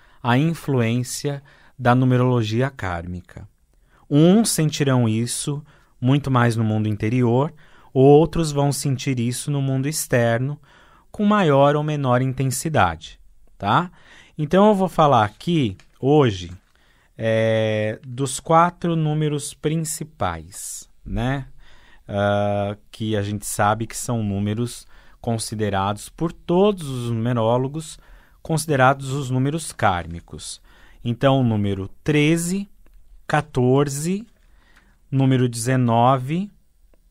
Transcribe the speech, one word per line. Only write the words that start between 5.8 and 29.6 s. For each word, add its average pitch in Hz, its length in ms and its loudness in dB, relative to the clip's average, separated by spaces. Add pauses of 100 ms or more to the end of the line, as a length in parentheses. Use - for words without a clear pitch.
muito 135 300 2
mais 120 280 2
no 113 60 0
mundo 107 260 0
interior, 120 640 0 (400)
outros 151 580 6
vão 143 220 0
sentir 135 440 -4
isso 120 320 -4
no 143 120 -2
mundo 135 260 -2
externo, 127 720 -2 (500)
com - 160 -4
maior 147 520 4
ou 151 60 -2
menor 139 380 0
intensidade, 131 960 -2 (400)
tá? 135 320 0 (480)
Então 180 300 4
eu 214 80 4
vou 190 140 0
falar 139 340 4
aqui 120 540 -2 (220)
hoje, 123 520 2 (680)
é, 110 880 0
dos 127 360 -8
quatro 170 540 2
números 151 580 -2
principais, 151 1400 -8 (160)
né? 127 420 -4 (600)
Ah, 101 720 -2 (140)
que 107 240 -6
a 101 60 0
gente 101 240 -6
sabe 110 420 0
que - 80 -14
são 117 260 -4
números 104 640 -4 (360)
considerados 104 880 -4
por 170 240 -6
todos 180 560 0
os 123 200 -6
numerólogos, 123 880 -2 (440)
considerados 139 720 0
os 135 180 -6
números 139 420 -2